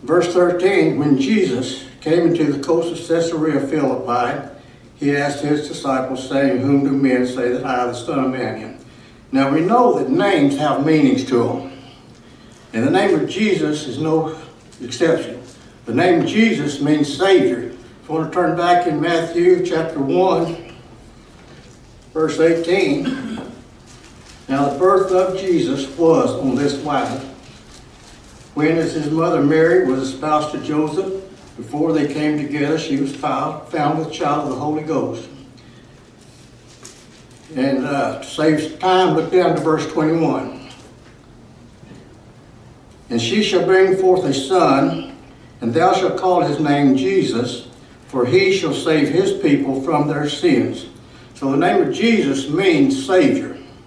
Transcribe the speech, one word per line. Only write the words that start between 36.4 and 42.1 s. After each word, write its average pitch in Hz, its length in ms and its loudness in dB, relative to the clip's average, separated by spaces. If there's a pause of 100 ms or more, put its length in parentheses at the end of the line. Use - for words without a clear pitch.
And, 135 300 -2
uh, 143 340 -4
to - 80 -16
save 156 520 0
time, 185 360 2
look 156 160 -2
down 170 240 4
to 151 60 -4
verse 156 260 0
twenty-one. 160 800 -2 (2500)